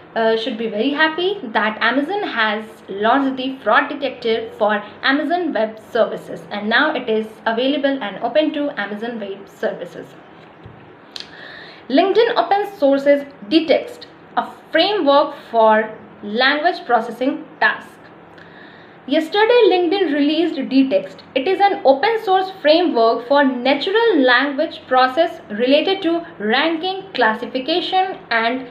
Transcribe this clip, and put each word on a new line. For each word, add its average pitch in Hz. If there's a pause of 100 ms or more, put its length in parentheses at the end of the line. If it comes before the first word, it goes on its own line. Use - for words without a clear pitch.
(160)
uh, 226
should 226
be 220
very 214
happy 320
that 214
Amazon 285
has 220 (240)
launched 240
the 262
fraud 269
detector 233
for 208 (180)
Amazon 294
Web 214 (120)
Services, 190
and 208
now 269
it 240
is 220 (220)
available 269
and 196
open 285
to 285 (100)
Amazon 214
Web 196
Services. - (1800)
LinkedIn 381
open 403
sources 277 (240)
Dtext, - (320)
a 233 (240)
framework 320 (160)
for 220 (300)
language 277
processing 240 (160)
tasks. - (1160)
Yesterday, 415
LinkedIn 359
released 302
DTEXT. 269 (180)
It 269
is 370
an 392
open 415
source 381 (100)
framework 269
for 285
natural 285
language 269
process 262
related 277
to 330 (140)
ranking, 320 (100)
classification, 311 (140)
and 233